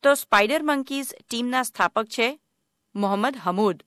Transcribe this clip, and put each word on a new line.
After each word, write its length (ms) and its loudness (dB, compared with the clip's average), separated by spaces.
તો 120 6
સ્પાઈડર 480 2
મંકીઝ 500 -4
ટીમના 320 -2
સ્થાપક 440 -2
છે 340 -2
મોહમ્મદ 420 -2
હમૂદ. 500 0